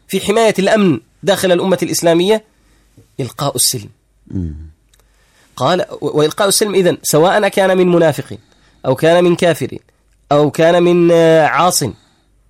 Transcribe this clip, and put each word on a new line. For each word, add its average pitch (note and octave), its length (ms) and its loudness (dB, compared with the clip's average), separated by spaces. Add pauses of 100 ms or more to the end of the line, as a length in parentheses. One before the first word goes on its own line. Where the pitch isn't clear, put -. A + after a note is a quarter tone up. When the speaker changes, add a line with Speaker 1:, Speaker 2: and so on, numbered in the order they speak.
Speaker 1:
في F#3+ 120 -4
حماية G#3+ 380 0
الأمن F#3+ 420 2 (220)
داخل F#3 300 0
الأمة F3+ 300 0
الإسلامية؟ F3 600 0 (760)
إلقاء C3+ 360 -6
السلم. A#2 320 -4 (380)
Speaker 2:
مم. E2+ 280 -8 (1000)
Speaker 1:
قال: E3+ 240 -2
"و-، - 380 -8
وإلقاء D#3 300 0
السلم G3+ 260 -2
إذن F3 280 0
سواء G3 460 0
كان F#3+ 280 0
من F3+ 120 2
منافق D#3 500 0 (480)
أو C3 80 0
كان E3+ 300 2
من F3 120 2
كافر D#3+ 420 -2 (540)
أو D3 180 2
كان E3+ 320 2
من، F3 300 4
آه، D#3+ 340 4
عاصٍ، D#3 360 0 (680)